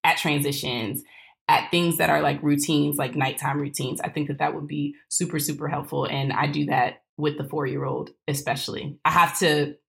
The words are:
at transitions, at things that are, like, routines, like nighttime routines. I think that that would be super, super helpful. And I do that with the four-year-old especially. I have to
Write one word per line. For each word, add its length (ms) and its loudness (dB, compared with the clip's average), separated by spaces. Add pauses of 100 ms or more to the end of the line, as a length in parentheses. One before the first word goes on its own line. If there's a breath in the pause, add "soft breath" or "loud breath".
at 140 4
transitions, 840 -2 (440 loud breath)
at 220 4
things 280 2
that 120 4
are, 120 4
like, 200 2
routines, 560 2
like 180 -2
nighttime 460 0
routines. 400 -4
I 80 -4
think 200 -2
that 100 -4
that 160 0
would 120 -8
be 280 -4 (140 loud breath)
super, 280 0
super 300 -2
helpful. 380 -2
And 280 -2
I 140 2
do 200 0
that 360 0 (140)
with 200 0
the 60 -6
four-year-old 680 -4 (160)
especially. 760 -4
I 60 4
have 280 4
to 360 2 (140)